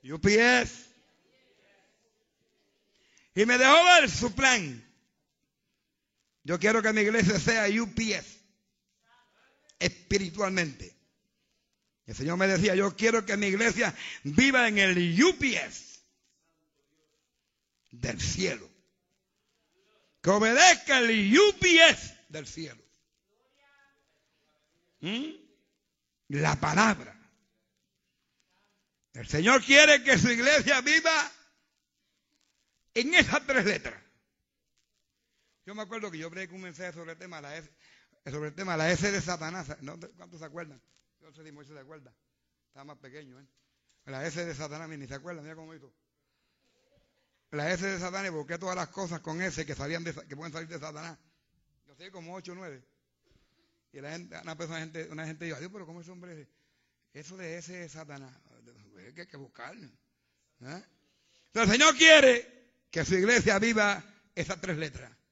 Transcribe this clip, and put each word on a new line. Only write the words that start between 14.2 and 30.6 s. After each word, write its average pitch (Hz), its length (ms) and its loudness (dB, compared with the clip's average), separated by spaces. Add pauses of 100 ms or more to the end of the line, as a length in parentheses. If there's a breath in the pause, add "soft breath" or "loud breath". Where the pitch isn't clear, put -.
viva 240 460 4
en 208 80 -2
el 180 440 2
U 359 160 4
P 240 200 -2
S - 420 -12 (1900)
del 120 300 -8
cielo. 147 480 -4 (1500)
Que 165 80 0
obedezca 254 680 4
el 226 380 4
U 403 220 6
P 330 300 6
S - 280 -4 (120)
del 151 180 -14
cielo. 143 340 -14 (2250)
¿Mm? 247 300 -6 (1000)
La 147 280 -2
palabra. 180 640 0 (1900)
El 113 160 -14
Señor 220 340 4
quiere 285 420 8
que 262 140 4
su 247 120 4
iglesia 262 520 2